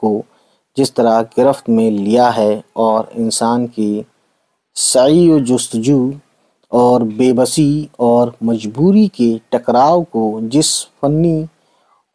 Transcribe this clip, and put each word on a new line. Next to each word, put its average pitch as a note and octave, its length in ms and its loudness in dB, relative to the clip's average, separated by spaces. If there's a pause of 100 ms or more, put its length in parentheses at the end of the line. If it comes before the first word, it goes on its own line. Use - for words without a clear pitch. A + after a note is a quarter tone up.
को G#2+ 240 -2 (520)
जिस C3+ 180 -2
तरह A2+ 280 2
गिरफ्त B2+ 460 -2
में A2+ 220 2
लिया G#2+ 400 0
है G#2+ 340 -2 (120)
और A2 360 -2
इंसान A#2 540 -4
की G#2+ 380 -6 (680)
सई D#3 560 2
व D#3 100 4
जुस्तजू B2+ 760 -2 (600)
और B2 300 2
बेबसी B2+ 840 0 (120)
और A#2+ 420 2
मजबूरी A#2 680 0
के A#2+ 180 0 (240)
टकराव C3 520 2
को A2 400 -4
जिस C3+ 260 0 (320)
फनी D#3 420 0 (720)